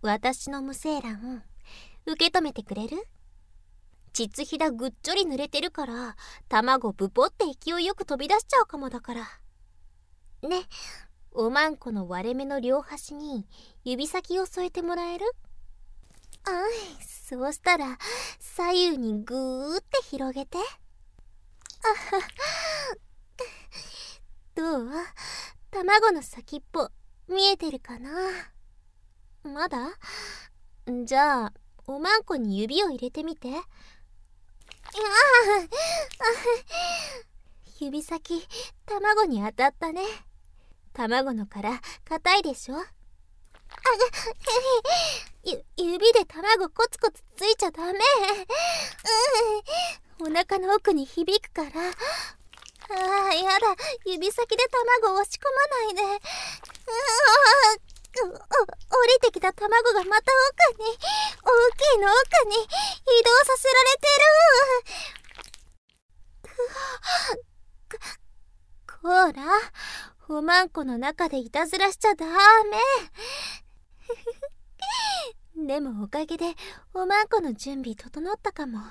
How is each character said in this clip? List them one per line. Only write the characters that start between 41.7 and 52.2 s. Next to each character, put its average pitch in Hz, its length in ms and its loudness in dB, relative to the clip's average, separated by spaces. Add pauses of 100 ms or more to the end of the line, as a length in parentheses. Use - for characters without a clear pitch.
硬 359 320 0
い 403 40 2
で 302 140 -6
し - 160 -14
ょ？ 277 80 -8
あ、 359 40 -10 (2500)
ゆ-、 - 200 -8 (140)
指 359 360 4
で 427 120 4
卵 370 440 0
コ 466 180 0
ツ - 100 -6
コ - 140 2
ツ - 100 -20 (140)
つ 381 100 -6
い 440 100 4
ち 427 100 0
ゃ 339 60 -2
ダ 320 140 -10
メ。 370 140 -4 (2250)
う 330 40 -8
ん。 320 80 -4
お - 20 -2
腹 370 240 0
の 381 160 2
奥 415 200 2
に 277 120 -2
響 359 340 0
く - 120 -14
か 320 120 -6
ら。 285 60 -10
あ - 40 -20 (1600)